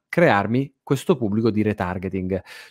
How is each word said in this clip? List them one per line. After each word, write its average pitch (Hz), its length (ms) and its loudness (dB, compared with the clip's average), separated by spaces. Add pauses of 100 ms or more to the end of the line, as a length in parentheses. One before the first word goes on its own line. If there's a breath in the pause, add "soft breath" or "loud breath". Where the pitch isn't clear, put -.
crearmi 123 720 2
questo 147 320 0
pubblico 113 360 0
di 104 100 0
retargeting, 92 800 -2 (300 loud breath)